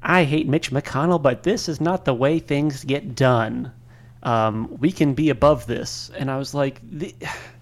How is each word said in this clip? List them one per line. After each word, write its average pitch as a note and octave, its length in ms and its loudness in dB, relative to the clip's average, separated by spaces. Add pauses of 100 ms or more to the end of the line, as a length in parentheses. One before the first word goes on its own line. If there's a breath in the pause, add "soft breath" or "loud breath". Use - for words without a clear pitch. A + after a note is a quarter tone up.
"I F3+ 220 4
hate D3+ 220 0
Mitch D3 240 0
McConnell, D3+ 500 0
but C3 220 2
this G3 260 0
is D3 120 -6
not E3 240 0
the C#3 100 2
way C#3 240 2
things D3 460 -2
get C3+ 320 -4
done. B2 560 2 (500 soft breath)
Um, A2 560 0
we D3 140 2
can C#3+ 220 2
be D#3 160 2
above C#3+ 360 4
this." - 500 -8
And C3+ 140 -4
I C3 60 -4
was C3+ 180 -8
like, C#3 260 -2 (100)
"The, D#3 240 -8 (480 loud breath)